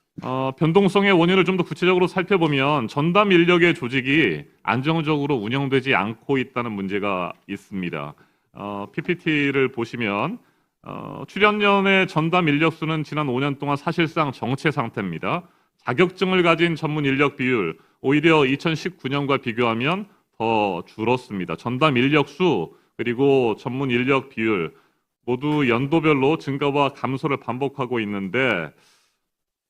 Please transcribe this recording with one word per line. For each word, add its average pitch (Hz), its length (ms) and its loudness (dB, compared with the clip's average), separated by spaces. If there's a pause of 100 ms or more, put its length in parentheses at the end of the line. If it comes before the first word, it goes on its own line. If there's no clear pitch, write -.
(220)
어, 131 360 -4
변동성의 196 540 4
원인을 180 340 6
좀 190 100 0
더 175 60 0
구체적으로 180 440 2
살펴보면 151 800 0
전담 175 460 2
인력의 170 440 6
조직이 127 680 0 (180)
안정적으로 147 760 0
운영되지 131 580 0
않고 110 420 -2
있다는 120 360 -4
문제가 98 600 -4 (160)
있습니다. 87 640 -8 (400)
어, 101 400 -10
피피티를 147 760 -2
보시면, 117 680 -4 (440)
어, - 440 -14
출연연의 202 840 2
전담 165 400 0
인력수는 156 560 0
지난 147 260 -4
오 123 100 -2
년 139 160 -2
동안 143 200 -2
사실상 160 560 -2
정체 131 380 -4
상태입니다. 113 800 -6 (300)
자격증을 185 640 0
가진 165 320 2
전문 151 320 -4
인력 135 300 0
비율, 117 420 -2 (240)
오히려 151 420 4
이천십구 139 640 -4
년과 139 300 0
비교하면 123 680 -2 (300)
더 104 480 0
줄었습니다. 107 680 -4
전담 127 400 -2
인력수 143 760 0 (240)
그리고 120 600 0
전문 131 320 -6
인력 127 380 0
비율 104 460 -2 (500)
모두 143 420 -2
연도별로 139 680 2
증가와 143 540 -2
감소를 135 480 -4
반복하고 127 640 -6
있는데, 101 680 -2 (1000)